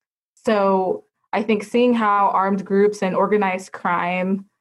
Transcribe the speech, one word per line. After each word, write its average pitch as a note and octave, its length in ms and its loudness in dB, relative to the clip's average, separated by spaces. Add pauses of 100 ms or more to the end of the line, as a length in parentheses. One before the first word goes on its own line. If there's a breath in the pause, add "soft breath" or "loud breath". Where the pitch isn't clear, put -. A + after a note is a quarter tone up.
(360)
So G3 680 0 (300)
I G3+ 100 -2
think G#3 220 -2
seeing B3 280 2
how G3+ 360 2
armed F#3+ 340 0
groups G3+ 400 0
and F3+ 100 -2
organized F#3+ 600 0
crime F3+ 720 -2 (160)